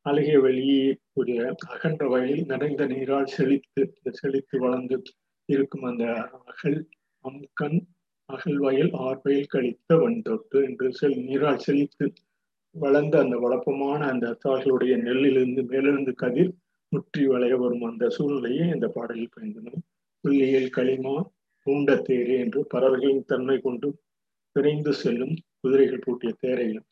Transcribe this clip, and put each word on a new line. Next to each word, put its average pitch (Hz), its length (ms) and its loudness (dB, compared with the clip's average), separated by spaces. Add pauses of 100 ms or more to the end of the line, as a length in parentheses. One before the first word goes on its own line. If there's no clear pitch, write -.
அழகிய 147 380 4
வெளியே 135 580 4 (160)
கூடிய 123 420 -2 (120)
அகன்ற 156 400 -2
வயலில் 127 380 0
நிறைந்த 143 400 -2
நீரால் 135 400 -2
செழித்து, 135 680 0 (160)
செழித்து 135 500 -4
வளர்ந்து 127 420 -2 (480)
இருக்கும் 135 340 0
அந்த 120 220 -4 (400)
அகல், 156 420 -4 (380)
அம்கண் 147 540 -6 (500)
அகல்வயல் 139 640 0
ஆர் 131 280 -6
பயல் 143 240 0
கழித்த 127 520 0
வன் 117 240 2
தொட்டு 117 420 -2
என்று 127 300 -4
செல்-, 131 300 -2
நீரால் 139 360 0
செழித்து 143 540 -2 (600)
வளர்ந்த 147 440 4
அந்த 123 180 2
வளப்பமான 139 680 -2
அந்த 117 360 -4
தாய்களுடைய 127 540 2
நெல்லிலிருந்து 127 680 2
மேலிருந்து 135 500 0
கதிர் 139 400 0 (380)
முற்றி 147 360 -2
வளைய 123 300 2
வரும் 120 240 -2
அந்த 117 280 -2
சூழ்நிலையை 143 580 -2
இந்த 123 200 -2
பாடலில் 117 480 -8
பயந்துள்ளோம். 113 480 -12 (400)
"புள்ளியல் 135 460 2
களிமா 131 460 0 (520)
பூண்ட 139 280 2
தேரே" 123 420 0
என்று 123 300 -2
பறவைகளின் 131 580 2
தன்மை 131 360 0
கொண்டு 127 260 -4 (680)
விரைந்து 151 380 2
செல்லும் 127 420 -2 (240)
குதிரைகள் 127 460 4
பூட்டிய 123 340 -4
தேரையும் 120 520 -2